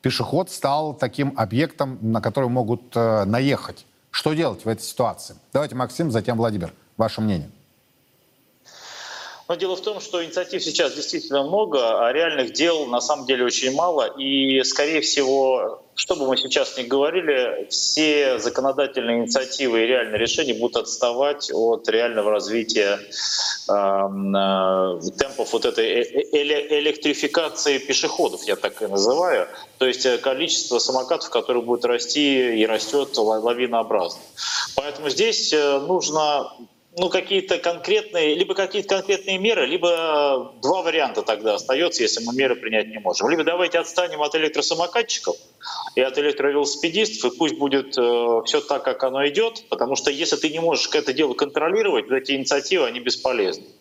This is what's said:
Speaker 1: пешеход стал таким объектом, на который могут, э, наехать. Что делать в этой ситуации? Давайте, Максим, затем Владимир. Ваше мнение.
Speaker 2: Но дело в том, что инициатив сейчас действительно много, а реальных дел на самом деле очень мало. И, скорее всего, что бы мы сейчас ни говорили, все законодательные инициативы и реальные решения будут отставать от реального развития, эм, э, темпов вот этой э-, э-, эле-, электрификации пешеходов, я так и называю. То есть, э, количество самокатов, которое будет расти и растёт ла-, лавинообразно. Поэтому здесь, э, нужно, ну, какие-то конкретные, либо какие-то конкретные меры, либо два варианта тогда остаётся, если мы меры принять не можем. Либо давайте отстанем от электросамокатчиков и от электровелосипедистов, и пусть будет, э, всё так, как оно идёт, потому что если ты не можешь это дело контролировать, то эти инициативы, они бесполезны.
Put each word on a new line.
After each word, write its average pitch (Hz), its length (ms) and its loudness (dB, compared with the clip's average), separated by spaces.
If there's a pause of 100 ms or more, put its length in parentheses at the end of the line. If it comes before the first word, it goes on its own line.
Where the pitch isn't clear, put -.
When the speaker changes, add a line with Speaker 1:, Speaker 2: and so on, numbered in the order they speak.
Speaker 1:
пешеход 135 480 0
стал 147 440 -2
таким 139 420 -2
объектом, 131 640 0
на 110 200 2
который 120 280 2
могут, 120 340 0 (120)
э, 113 300 4
наехать. 123 640 0 (240)
Что - 240 0
делать 147 300 0
в 110 40 0
этой 110 140 -2
ситуации? - 540 -4 (160)
Давайте, 139 220 0
Максим, 127 360 -2
затем 113 260 0
Владимир. 104 360 -2 (240)
Ваше 113 240 0
мнение. 92 300 0 (2000)
Speaker 2:
Но 170 60 0
дело 185 220 -2
в 185 40 -10
том, 208 200 -6
что 175 220 -4
инициатив 170 400 -4
сейчас 151 300 0
действительно 139 500 -2
много, 139 640 2
а 123 60 2
реальных 143 400 0
дел 160 320 2
на 120 160 0
самом 139 240 -2
деле 123 220 2
очень 131 280 0
мало. 156 320 2 (120)
И, 135 440 2
скорее 147 380 0
всего, 131 800 2 (120)
что - 220 -2
бы 139 100 0
мы 131 100 2
сейчас 135 400 0
ни 131 60 -6
говорили, 139 880 0
все 147 680 2
законодательные 123 840 0
инициативы 120 600 0
и 113 40 4
реальные 113 320 0
решения 120 340 0
будут 117 240 -2
отставать 127 720 -2
от 113 380 2
реального 110 420 2
развития, 104 680 0 (720)
эм, 98 640 2
э, 95 640 2 (160)
темпов 135 340 -2
вот 113 140 -2
этой 113 220 2
э-, 110 160 2
э-, 143 400 0
эле-, 147 380 0
электрификации 147 1000 0
пешеходов, - 680 -2
я 98 120 0
так - 260 -6
и 107 40 -2
называю. 113 640 2 (300)
То 127 80 4
есть, 123 180 0
э, 123 140 4
количество 131 600 -2
самокатов, 131 520 -2
которое 120 320 0
будет 117 240 0
расти 123 720 2
и 110 60 6
растёт 110 500 -2
ла-, 110 220 2
лавинообразно. 113 840 0 (560)
Поэтому 147 320 -4
здесь, 202 460 0
э, 143 240 4
нужно, 151 760 0 (440)
ну, 175 140 0
какие-то 185 480 0
конкретные, 175 760 0
либо 180 200 0
какие-то 196 340 -2
конкретные 190 500 0
меры, 196 280 2
либо 160 840 2 (100)
два 175 200 2
варианта 143 400 0
тогда 107 320 0
остаётся, 135 480 0
если 113 220 0
мы 120 100 -4
меры 127 220 2
принять 110 320 -2
не 110 100 -12
можем. 107 300 -2
Либо 160 160 0
давайте 170 340 0
отстанем 165 420 -2
от 147 140 -2
электросамокатчиков 160 1040 -2 (580)
и 123 60 2
от 131 180 0
электровелосипедистов, 143 1120 0
и - 40 -16
пусть 151 200 0
будет, 135 400 0
э, 120 500 2
всё 151 140 2
так, 139 220 -4
как 131 220 -2
оно 135 240 0
идёт, 220 400 -2
потому 127 260 0
что 147 160 0
если 151 260 -2
ты 160 140 0
не 156 80 -6
можешь 165 340 0
это 147 200 0
дело 135 220 0
контролировать, 160 760 0
то 131 80 2
эти 135 160 -2
инициативы, 139 540 0
они 120 120 -4
бесполезны. 120 680 -2 (140)